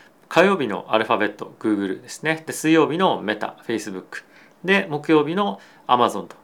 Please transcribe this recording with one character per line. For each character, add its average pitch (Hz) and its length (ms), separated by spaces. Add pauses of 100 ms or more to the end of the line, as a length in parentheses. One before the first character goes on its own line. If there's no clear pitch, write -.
(300)
火 175 160
曜 196 120
日 131 100
の 95 220
ア 113 80
ル 110 60
フ 120 80
ァ 110 60
ベ 104 80
ッ 101 100
ト、 - 240
Google 101 420
で - 60
す - 160
ね。 156 240
で、 127 60
水 156 180
曜 151 180
日 156 80
の 160 240
メ 104 140
タ、 - 220 (100)
Facebook。 104 560 (400)
で、 190 260
木 147 220
曜 151 120
日 160 120
の 202 240 (280)
Amazon 110 380
と - 180